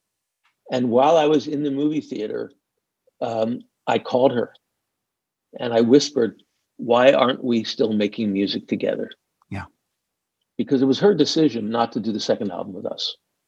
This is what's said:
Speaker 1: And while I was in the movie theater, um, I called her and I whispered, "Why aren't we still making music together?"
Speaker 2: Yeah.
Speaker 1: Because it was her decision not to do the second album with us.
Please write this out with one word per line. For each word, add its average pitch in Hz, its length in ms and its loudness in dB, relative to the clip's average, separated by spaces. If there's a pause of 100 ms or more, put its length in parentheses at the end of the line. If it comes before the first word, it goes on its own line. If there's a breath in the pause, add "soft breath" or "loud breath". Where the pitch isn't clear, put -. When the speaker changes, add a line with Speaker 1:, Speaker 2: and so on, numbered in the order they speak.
(720)
Speaker 1:
And 127 200 0
while 139 260 6
I 151 100 4
was 151 220 2
in 147 160 -4
the 139 80 -2
movie 147 300 -2
theater, 117 500 -8 (680)
um, 113 420 -4 (260)
I 120 100 0
called 127 340 2
her 117 200 -4 (1040)
and 123 140 -6
I 117 80 4
whispered, 120 600 2 (360)
"Why 123 360 4
aren't 131 300 0
we 117 220 0
still 110 300 -2
making 104 380 -2
music 98 360 -4
together?" 101 420 -4 (400)
Speaker 2:
Yeah. 98 140 -8 (960)
Speaker 1:
Because 123 240 0
it 139 40 4
was 135 140 2
her 202 140 4
decision 135 560 0
not 117 220 -2
to 117 80 -4
do 107 120 -4
the 104 80 -6
second 104 320 -2
album 92 220 -10
with 101 120 -12
us. - 300 -8 (320)